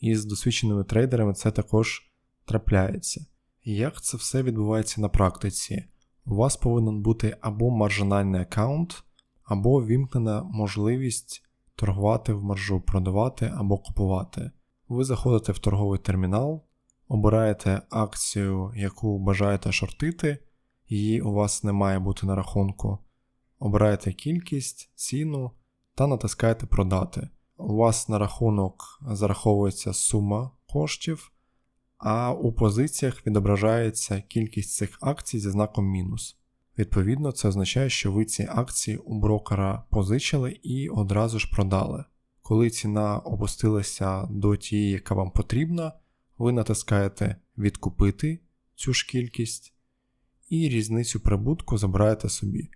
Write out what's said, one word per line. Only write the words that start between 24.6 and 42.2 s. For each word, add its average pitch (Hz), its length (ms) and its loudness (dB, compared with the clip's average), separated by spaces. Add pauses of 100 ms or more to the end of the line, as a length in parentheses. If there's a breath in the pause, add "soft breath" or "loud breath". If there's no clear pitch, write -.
ціну 139 560 -4 (440)
та 135 120 2
натискаєте 113 600 0
«Продати». 95 640 2 (280)
У 107 200 -2
вас 113 320 4
на 107 100 2
рахунок 101 800 0 (120)
зараховується 101 840 2
сума 104 580 0 (160)
коштів, - 640 -4 (680)
а 117 340 0
у 135 200 0
позиціях 120 760 0
відображається 107 920 2
кількість 107 540 -4
цих - 260 -4
акцій - 380 -4
зі 101 120 -4
знаком 101 360 0
мінус. 95 500 -4 (420)
Відповідно, 113 540 0
це - 160 0
означає, 101 420 0
що - 220 -2
ви 110 120 2
ці - 260 -4
акції 117 460 -4
у 110 220 -8
брокера 104 720 0
позичили 123 600 0 (120)
і 135 260 -4
одразу 107 500 0
ж - 120 -2
продали. 98 540 0 (380)